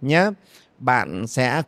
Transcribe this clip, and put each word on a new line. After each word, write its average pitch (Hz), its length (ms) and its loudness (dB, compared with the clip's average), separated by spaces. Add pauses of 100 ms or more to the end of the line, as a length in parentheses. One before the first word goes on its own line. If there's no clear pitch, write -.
nhé. 165 280 2 (500)
Bạn 113 480 0
sẽ 127 400 0